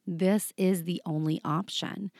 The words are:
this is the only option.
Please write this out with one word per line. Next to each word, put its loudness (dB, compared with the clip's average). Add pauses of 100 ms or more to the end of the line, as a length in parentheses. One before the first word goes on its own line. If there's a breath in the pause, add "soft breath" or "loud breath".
this 2
is 2
the -4
only 0
option. -4